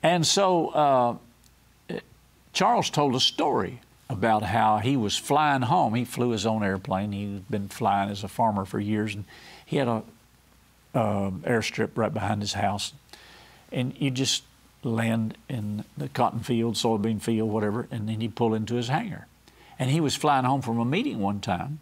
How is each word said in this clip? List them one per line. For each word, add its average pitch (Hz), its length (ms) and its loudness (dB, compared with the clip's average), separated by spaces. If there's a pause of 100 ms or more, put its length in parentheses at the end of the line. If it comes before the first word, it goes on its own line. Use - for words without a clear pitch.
And 165 220 4
so, 185 440 4
uh, - 1300 0 (580)
Charles 208 360 2
told 143 260 2
a 131 60 0
story - 580 0 (300)
about 107 340 2
how 110 360 2
he 131 180 0
was 104 200 0
flying 143 440 2
home. 131 320 2
He 120 100 0
flew 123 280 -2
his 104 140 -2
own 110 180 2
airplane. 98 500 -2
He'd 101 360 -8
been 101 200 -4
flying 101 400 0
as 98 160 -8
a - 20 -8
farmer 104 380 0
for 95 120 -6
years, 104 380 -2
and 104 80 -10 (420)
he - 120 -4
had 135 100 2
a, 113 160 -2 (920)
um, 101 520 0
airstrip 110 500 0
right 110 180 0
behind 104 280 -2
his 104 120 -4
house. 101 380 -2 (800)
And 127 260 -4
you 139 140 0
just 131 320 -2 (400)
land 113 540 0 (100)
in 104 380 -6 (100)
the - 140 -6
cotton 117 320 0
field, 117 340 0
soybean 110 460 0
field, 110 280 0
whatever, 104 400 -2
and 107 200 -6
then 110 100 -4
he'd 104 160 -4
pull 113 180 2
into 110 220 -2
his 120 140 -2
hangar. 180 380 -4 (520)
And 131 100 0
he 156 120 2
was 139 140 0
flying 139 280 2
home 135 180 2
from 117 160 -2
a 117 60 2
meeting 180 360 0
one 101 200 0
time 98 420 -4